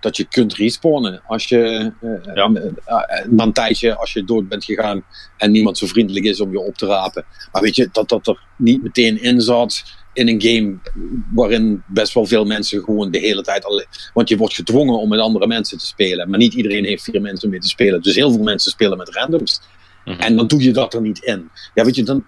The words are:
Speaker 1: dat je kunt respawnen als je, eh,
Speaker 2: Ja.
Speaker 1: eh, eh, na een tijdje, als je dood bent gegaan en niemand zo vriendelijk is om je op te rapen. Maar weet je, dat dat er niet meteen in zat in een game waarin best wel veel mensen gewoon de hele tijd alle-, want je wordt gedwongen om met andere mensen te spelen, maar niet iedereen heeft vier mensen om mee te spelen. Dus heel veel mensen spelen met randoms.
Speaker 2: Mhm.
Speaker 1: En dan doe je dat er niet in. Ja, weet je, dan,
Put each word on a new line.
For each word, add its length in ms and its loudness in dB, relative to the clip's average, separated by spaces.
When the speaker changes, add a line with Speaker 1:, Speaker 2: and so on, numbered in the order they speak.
Speaker 1:
dat 120 -2
je 80 -2
kunt 300 0
respawnen 720 0
als 200 -6
je, 440 0
eh, 340 -8
Speaker 2:
Ja. 180 2
Speaker 1:
eh, 120 -2
eh, 440 -4
na 140 6
een 100 2
tijdje, 420 0
als 180 -8
je 100 -4
dood 240 0
bent 180 -8
gegaan 380 -4
en 140 2
niemand 260 4
zo 100 -4
vriendelijk 380 0
is 160 0
om 100 -2
je 80 -2
op 180 -8
te 80 -4
rapen. 400 -2
Maar 100 0
weet 140 2
je, 160 2
dat 180 -2
dat 180 0
er 120 -2
niet 260 4
meteen 380 0
in 200 2
zat 420 0
in 140 0
een 140 2
game 360 2
waarin 540 2
best 260 -2
wel 120 2
veel 200 2
mensen 380 -4
gewoon 280 -2
de 80 -2
hele 220 0
tijd 240 -4
alle-, 200 -2
want 160 2
je 80 4
wordt 160 0
gedwongen 460 2
om 100 0
met 100 2
andere 280 2
mensen 300 -4
te 80 -10
spelen, 440 -2
maar 100 0
niet 140 6
iedereen 320 -2
heeft 180 -6
vier 180 -8
mensen 240 -8
om 60 0
mee 80 -8
te 80 -6
spelen. 340 2
Dus 140 2
heel 160 4
veel 120 2
mensen 280 -2
spelen 260 0
met 180 -14
randoms. 460 -2
Speaker 2:
Mhm. 140 -10
Speaker 1:
En 160 2
dan 120 2
doe 160 4
je 80 6
dat 220 0
er 80 -2
niet 220 -4
in. 260 -6
Ja, 100 2
weet 120 4
je, 80 0
dan, 240 -2